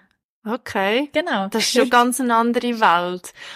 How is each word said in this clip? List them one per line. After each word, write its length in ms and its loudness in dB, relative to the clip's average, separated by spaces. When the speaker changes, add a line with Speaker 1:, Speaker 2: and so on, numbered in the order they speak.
Speaker 1:
Okay. 640 -2
Speaker 2:
Genau. 360 -2
Speaker 1:
Das 160 -2
ist 80 -2
schon 180 2
ganz 320 2
eine 140 0
andere 440 0
Welt. 540 0